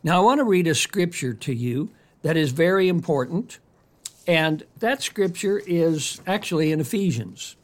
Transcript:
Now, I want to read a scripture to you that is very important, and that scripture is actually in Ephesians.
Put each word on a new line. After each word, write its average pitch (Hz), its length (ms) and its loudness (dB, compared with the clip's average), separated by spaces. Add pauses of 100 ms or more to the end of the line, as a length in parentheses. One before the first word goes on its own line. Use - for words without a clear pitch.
Now, 175 180 4
I 190 40 6
want 262 140 6
to 285 60 2
read 180 220 4
a 160 80 2
scripture 170 600 -2
to 131 180 -6
you 123 380 -4 (320)
that 160 140 0
is 151 160 0
very 185 360 4
important, 165 680 -2 (680)
and 160 380 0 (140)
that 247 240 -2
scripture 196 640 -2
is 165 600 0
actually 170 460 0
in 156 80 0
Ephesians. 131 840 -4